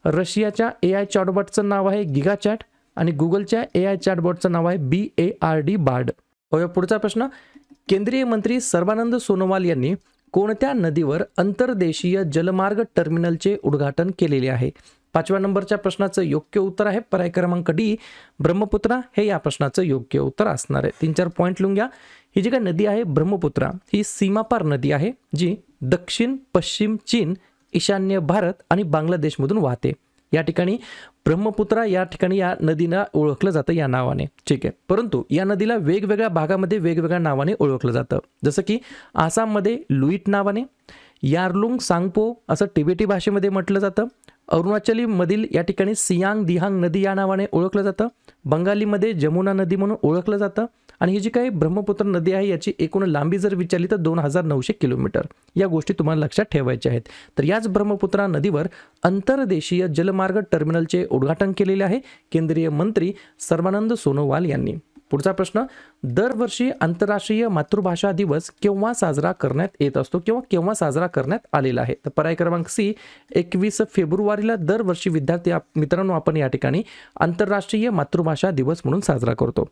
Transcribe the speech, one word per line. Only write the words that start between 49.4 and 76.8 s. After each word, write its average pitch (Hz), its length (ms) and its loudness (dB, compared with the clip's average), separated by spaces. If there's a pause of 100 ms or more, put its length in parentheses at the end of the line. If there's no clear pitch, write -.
नदी 190 220 0
म्हणून 202 280 0
ओळखलं 180 340 2
जातं. 208 280 0 (340)
आणि 175 120 2
ही 202 80 0
जी 208 100 -2
काही 247 200 0
ब्रह्मपुत्र 196 560 0
नदी 180 260 0
आहे, 190 160 0
याची 180 320 -2
एकूण 190 300 0
लांबी 156 280 0
जर 190 180 0
विचारली, 175 360 0
तर 220 40 4
दोन 165 240 0
हजार 151 240 0
नऊशे 139 300 0
किलोमीटर. 131 480 0 (340)
या 190 120 2
गोष्टी 165 260 -2
तुम्हाला 156 320 0
लक्षात 208 200 0
ठेवायच्या 127 460 0
आहेत. 117 100 0 (360)
तर 143 60 0
याच 214 240 0
ब्रह्मपुत्रा 202 600 0
नदीवर 160 400 0 (360)
अंतर्देशीय 185 840 0
जलमार्ग 185 520 0 (120)
टर्मिनलचे 165 580 0
उद्घाटन 151 480 0
केलेले 196 260 2
आहे 202 160 0 (320)
केंद्रीय 160 380 0
मंत्री 185 440 0 (260)
सर्बानंद 196 540 0
सोनोवाल 147 520 0
यांनी. 139 280 -2 (380)
पुढचा 143 200 0
प्रश्न, 190 320 -2 (400)
दरवर्षी 226 680 0 (100)
आंतरराष्ट्रीय 208 640 0
मातृभाषा 185 640 0
दिवस 160 380 -2
केव्हा 202 440 -2
साजरा 165 380 0
करण्यात 143 380 -2 (100)
येत 139 180 0
असतो 135 220 -2
किंवा 226 220 0 (100)
केव्हा 180 220 2
साजरा 160 340 0
करण्यात 156 320 -2 (140)
आलेला 131 280 2
आहे? 120 120 -2
तर - 160 -8
पर्याय 160 260 0
क्रमांक 170 320 0
सी, 214 260 -2 (420)
एकवीस 185 460 0 (120)
फेब्रुवारीला 208 640 0
दरवर्षी 185 540 0
विद्यार्थी 170 420 0
आप-, 160 280 -4
मित्रांनो, 180 340 0
आपण 156 240 0
या 139 100 0
ठिकाणी 135 360 -2 (360)